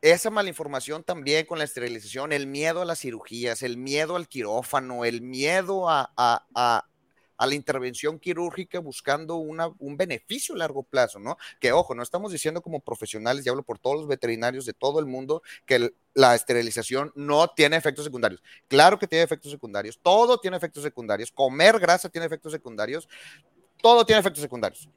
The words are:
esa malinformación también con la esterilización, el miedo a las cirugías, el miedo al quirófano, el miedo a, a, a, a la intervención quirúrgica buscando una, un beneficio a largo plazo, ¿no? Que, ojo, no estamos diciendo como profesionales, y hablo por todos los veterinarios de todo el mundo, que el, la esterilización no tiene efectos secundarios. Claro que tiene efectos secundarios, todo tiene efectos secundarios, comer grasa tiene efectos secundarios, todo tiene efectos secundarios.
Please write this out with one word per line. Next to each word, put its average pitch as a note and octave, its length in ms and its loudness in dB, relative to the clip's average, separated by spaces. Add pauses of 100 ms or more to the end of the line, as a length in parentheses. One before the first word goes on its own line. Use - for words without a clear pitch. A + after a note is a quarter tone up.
esa E3+ 300 4
malinformación D#3+ 720 -6
también D#3 420 -2
con E3 120 -10
la D3+ 60 -4
esterilización, A#2+ 680 -8
el C#3+ 140 -4
miedo D#3+ 360 -4
a - 20 -4
las E3+ 160 -6
cirugías, A#2 640 -8
el A#2+ 140 -6
miedo D3 400 -4
al E3+ 120 -8
quirófano, A#2+ 760 -6
el A#2 180 -2
miedo F3 680 -2
a, C#3+ 280 0
a, A#2+ 280 2 (100)
a, A#2+ 300 2 (520)
a A#2 100 0
la C#3 80 0
intervención C#3 640 -6
quirúrgica F3 600 -6
buscando D3+ 560 -6
una, D#3+ 320 -6 (100)
un C#3 180 -12
beneficio F#3 600 -6
a - 20 -8
largo D3 240 -6
plazo, A#2+ 380 -2
¿no? B2+ 160 -8 (240)
Que, B2 120 2
ojo, D3+ 220 2
no A#2+ 80 -10
estamos F#3+ 300 -8
diciendo D#3+ 300 -6
como D#3 180 -10
profesionales, A#2 680 -6
y - 20 0
hablo C3+ 140 -2
por - 160 -10
todos C3+ 180 -2
los D#3 120 -8
veterinarios B2 580 -4
de A2+ 60 -10
todo C#3+ 260 0
el D3+ 80 -2
mundo, C3 360 -6 (240)
que C3 100 4
el, A#2+ 180 0 (200)
la B2 200 8
esterilización A#2+ 800 -2
no D3 340 2
tiene D3+ 280 4
efectos D3 280 -2
secundarios. A#2 380 0 (240)
Claro E3+ 320 8
que G3+ 80 -4
tiene E3 180 2
efectos D3 280 -6
secundarios, G#2 500 -10
todo A3+ 360 6
tiene F#3 180 -6
efectos D#3+ 260 -8
secundarios, A2+ 480 -6
comer D3+ 480 4
grasa F3+ 300 2
tiene E3 180 -8
efectos D#3 260 -10
secundarios, B2+ 560 -8 (720)
todo A#3 240 8
tiene G#3+ 160 6
efectos E3 220 -4
secundarios. A#2+ 540 -8